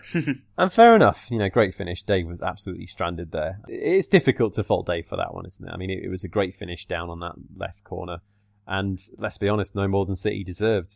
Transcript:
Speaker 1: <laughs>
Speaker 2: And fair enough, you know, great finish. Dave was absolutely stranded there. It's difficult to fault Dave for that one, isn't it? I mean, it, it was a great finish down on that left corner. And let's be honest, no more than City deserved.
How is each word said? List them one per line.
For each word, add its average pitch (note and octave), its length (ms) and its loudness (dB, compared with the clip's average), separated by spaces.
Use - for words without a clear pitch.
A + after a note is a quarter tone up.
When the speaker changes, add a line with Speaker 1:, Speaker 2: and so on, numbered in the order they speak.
Speaker 1:
<laughs> - 440 -4
Speaker 2:
And F3+ 160 2
fair A#3 220 10
enough, B2+ 360 4
you A#2 60 -2
know, G2+ 120 2
great G#2 240 4
finish. F2 300 -8
Dave F#2 240 2
was E2+ 140 -10
absolutely F#2 460 -6
stranded E2+ 440 -6
there. E2 360 -4
It's F#3 400 0
difficult B2 480 4
to G#2 80 -2
fault F2+ 240 0
Dave E2+ 200 -2
for G2 100 -10
that F2+ 160 -4
one, F2+ 120 -10
isn't F2+ 220 -16
it? E2 40 -12
I E2+ 60 -10
mean, F#2 120 -6
it, F#2+ 140 -4
it F#2+ 60 -6
was F#2 140 -8
a F#2 40 -8
great F#2+ 280 -2
finish F2 300 -10
down E2+ 240 -6
on E2+ 120 -10
that F2 120 -8
left - 280 -12
corner. F2 340 -8
And G2 300 -2
let's G2+ 200 -6
be G2+ 100 -2
honest, G2+ 280 0
no G2 120 0
more G2 180 2
than F#2+ 120 -4
City G#2 260 -2
deserved. F#2+ 520 -2